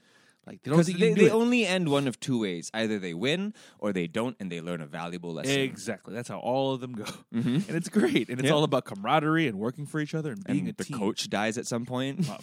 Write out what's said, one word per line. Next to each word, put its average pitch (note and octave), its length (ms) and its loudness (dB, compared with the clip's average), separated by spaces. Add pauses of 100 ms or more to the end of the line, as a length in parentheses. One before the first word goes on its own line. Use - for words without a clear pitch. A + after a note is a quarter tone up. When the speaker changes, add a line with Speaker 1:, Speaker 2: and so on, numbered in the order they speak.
(460)
Speaker 1:
Like, G2+ 160 -16
they B2+ 80 -6
don't D3+ 80 6
Speaker 2:
'Cause E3+ 80 6
Speaker 1:
think E3+ 120 -2
Speaker 2:
they, F3 100 6
Speaker 1:
you - 60 4
can G3+ 40 4
do G#3 80 10
Speaker 2:
they - 40 10
Speaker 1:
it. G#3 40 4
Speaker 2:
only A#3 320 4
end F3+ 240 2
one C#3 180 4
of A2+ 100 -4
two B2 220 0
ways. F2+ 320 -2
Either A2 260 0
they F2+ 140 -4
win D#3 400 -2 (260)
or G#2 140 -2
they F2+ 140 2
don't, A2 340 -2
and F#2+ 100 -6
they E2+ 120 -6
learn E2+ 180 -4
a D#2 60 -10
valuable E2+ 480 -8
lesson. C3+ 260 0
Speaker 1:
Exactly. G#2+ 540 -8
That's A#2+ 160 -8
how G#2 80 -8
all C3+ 340 0
of C3 80 -4
them B2 140 -10
go. G#2 100 -8 (300)
Speaker 2:
Mm-hmm. A#2 140 0 (200)
Speaker 1:
And - 80 -12
it's E3+ 140 -4
great. D3+ 400 2
And B2 100 -4
it's C3+ 80 0
Speaker 2:
Yeah. D#3 60 6
Speaker 1:
all D3+ 100 4
about C3+ 220 0
camaraderie D3+ 600 2
and G#2 120 -2
working B2+ 260 -4
for D3+ 160 -4
each D3+ 140 -4
other D#3 180 -4
and G2+ 100 -10
being C#3+ 180 0
Speaker 2:
And C#3+ 100 -4
Speaker 1:
a - 20 -10
Speaker 2:
the - 120 -8
Speaker 1:
team. C3+ 140 -8
Speaker 2:
coach G#2 300 -2
dies G#2+ 300 0
at - 80 -8
some A#2+ 180 -4
point. C3+ 420 -2
Speaker 1:
Po-, A#2+ 160 -8